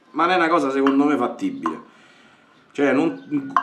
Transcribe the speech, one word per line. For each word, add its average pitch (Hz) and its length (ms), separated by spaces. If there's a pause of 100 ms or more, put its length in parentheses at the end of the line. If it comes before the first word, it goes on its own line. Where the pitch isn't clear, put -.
(120)
Ma 160 120
non 180 80
è 185 40
una 165 120
cosa, 151 220
secondo 135 340
me, 147 140
fattibile. 95 640 (880)
Cioè, 139 200
non, 143 600 (100)